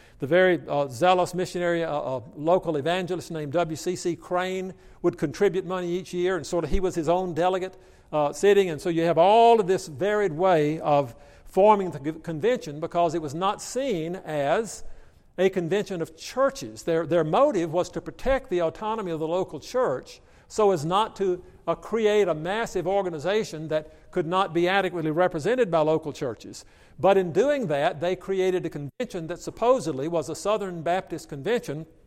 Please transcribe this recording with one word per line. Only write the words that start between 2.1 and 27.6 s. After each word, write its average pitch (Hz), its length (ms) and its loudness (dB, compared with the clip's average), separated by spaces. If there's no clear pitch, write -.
local 170 400 0
evangelist 170 560 -2
named 151 220 -8
W 165 220 0
C 185 200 -4
C 175 200 -4
Crane 185 600 -4
would 170 160 0
contribute 180 480 0
money 180 240 -4
each 175 240 -4
year, 180 240 0
and 143 80 -6
sort 170 200 -2
of 139 40 -4
he - 100 4
was 175 140 0
his 160 160 -2
own 180 240 0
delegate, 185 440 0
uh, 151 180 2
sitting. 196 380 4
And 156 100 -6
so 180 100 -4
you 165 140 2
have 165 140 4
all 226 420 8
of 202 60 2
this 185 220 0
varied 190 460 0
way 160 480 4
of 143 340 2
forming 196 460 4
the 151 80 -10
con-, 156 220 -6
convention 160 580 -4
because 170 340 0
it 170 80 -2
was 147 140 -8
not 196 260 -2
seen 185 540 -4
as 160 680 -2
a 190 120 4
convention 185 520 -4
of 151 140 -8
churches. 254 680 -4
Their, 165 220 0
their 160 200 2
motive 185 480 2
was 175 160 -2
to - 100 -8
protect 254 500 -4
the 175 120 0
autonomy 202 500 -4
of 160 80 -6
the 156 80 -4
local 170 320 -4
church - 640 -4
so 208 240 2
as 156 140 0
not 202 320 0
to, 180 260 -2
uh, 165 80 0
create 208 540 2
a 165 40 2
massive 180 540 -4
organization 175 800 -2
that - 440 -6
could 175 160 -2
not 185 260 0
be 170 160 2
adequately 180 420 0
represented 180 580 2
by 165 100 2
local 156 340 0
churches. 113 500 -10
But 190 180 6
in 180 160 0
doing 254 340 2